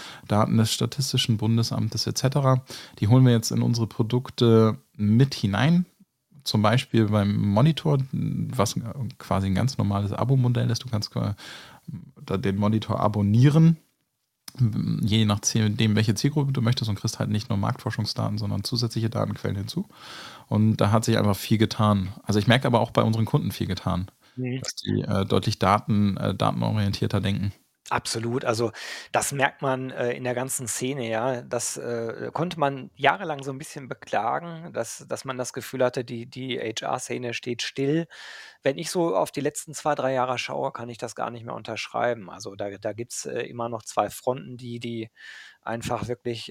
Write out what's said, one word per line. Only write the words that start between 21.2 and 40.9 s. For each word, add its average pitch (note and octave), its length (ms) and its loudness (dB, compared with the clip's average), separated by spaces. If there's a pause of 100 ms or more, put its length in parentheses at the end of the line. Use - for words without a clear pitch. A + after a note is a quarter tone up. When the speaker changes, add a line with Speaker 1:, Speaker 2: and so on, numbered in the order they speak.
Speaker 1:
viel - 200 0
getan. G#2 560 2 (120)
Also G2+ 140 2
ich G#2 80 2
merke B2+ 200 4
aber A#2 140 4
auch A2 100 -2
bei A#2+ 120 2
unseren A2+ 220 2
Kunden A2+ 260 0
viel - 160 -4
getan, F#2 440 -2 (260)
Speaker 2:
Mhm. B2+ 240 -6
Speaker 1:
dass - 140 -10
die, G2+ 260 -2
äh, G2 240 0
deutlich G2+ 340 0
Daten, G2+ 600 2
äh, G2 160 -2
datenorientierter G#2+ 880 0
denken. G2 300 -2 (380)
Speaker 2:
Absolut. A#2 560 -4
Also A2+ 260 0 (400)
das - 180 0
merkt C#3 300 0
man, C3 300 -2
äh, B2 220 -2
in C3 120 -8
der B2 100 -2
ganzen C3 320 -6
Szene, B2+ 420 -4
ja. A#2+ 340 -2
Das, B2 340 -4
äh, A#2 560 -6
konnte E3+ 260 -4
man C#3 380 -2
jahrelang D3 460 0
so C3+ 100 -8
ein C3 60 -10
bisschen C#3+ 320 -14
beklagen, D#3 840 -4
dass, A#2 340 -8
dass B2+ 200 -8
man C3 100 -6
das B2 160 -6
Gefühl B2+ 320 -4
hatte, B2 180 0
die, A#2+ 220 -10
die B2+ 340 -8
H-R-Szene A#2+ 760 -6
steht A#2+ 260 -6
still. D3+ 460 -2 (560)
Wenn C#3+ 160 0
ich E3 120 -8
so E3+ 240 0
auf C#3 180 0
die D3 100 -6
letzten D3 320 -6
zwei, D3+ 200 -2
drei C3+ 200 -2
Jahre B2+ 240 0
schaue, C#3 340 -4
kann A#2 160 -12
ich A#2 80 -12